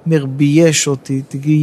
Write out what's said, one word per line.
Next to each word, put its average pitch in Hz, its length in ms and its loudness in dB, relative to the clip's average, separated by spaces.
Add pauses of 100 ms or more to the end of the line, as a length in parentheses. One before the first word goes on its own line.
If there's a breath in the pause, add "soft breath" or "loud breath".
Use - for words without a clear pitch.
אומר, 156 200 0
בייש 147 640 2
אותי, 135 340 -6
תגיד, 147 400 -2